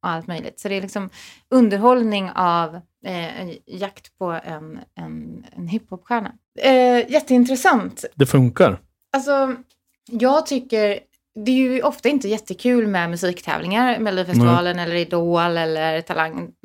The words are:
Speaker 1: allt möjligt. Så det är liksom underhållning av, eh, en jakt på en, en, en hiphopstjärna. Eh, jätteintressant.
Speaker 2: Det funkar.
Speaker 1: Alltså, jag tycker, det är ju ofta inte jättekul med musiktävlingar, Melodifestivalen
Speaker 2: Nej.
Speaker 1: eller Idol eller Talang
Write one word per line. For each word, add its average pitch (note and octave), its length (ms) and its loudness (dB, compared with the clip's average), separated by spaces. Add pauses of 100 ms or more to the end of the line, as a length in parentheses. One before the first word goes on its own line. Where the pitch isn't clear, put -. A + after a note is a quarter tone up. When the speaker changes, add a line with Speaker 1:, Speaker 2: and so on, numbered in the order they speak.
Speaker 1:
allt E3 180 -6
möjligt. - 340 -12
Så G3+ 80 -8
det G3 60 -4
är F#3+ 80 -4
liksom G3 280 -8 (400)
underhållning A3 840 2
av, E3+ 400 0 (320)
eh, E3+ 340 -10
en F3+ 140 -12 (120)
jakt - 520 -12
på F3 260 -6
en, D#3 360 -14 (140)
en, D#3+ 520 -14 (100)
en F3 120 -10
hiphopstjärna. G#3+ 640 -6 (300)
Eh, B3 500 4
jätteintressant. C4 920 2 (100)
Speaker 2:
Det C#3 120 4
funkar. B2 520 4 (340)
Speaker 1:
Alltså, C4+ 420 0 (560)
jag B3+ 360 2
tycker, G#3+ 520 -2 (460)
det B3+ 60 0
är B3+ 60 4
ju C4 260 2
ofta - 260 0
inte C4+ 200 0
jättekul A3 580 0
med F3 240 -2
musiktävlingar, F3+ 880 -2
Melodifestivalen F3 760 2
Speaker 2:
Nej. F3 80 -6
Speaker 1:
eller E3+ 120 -4
Idol E3+ 600 0
eller D#3+ 440 -2
Talang E3 500 -8 (140)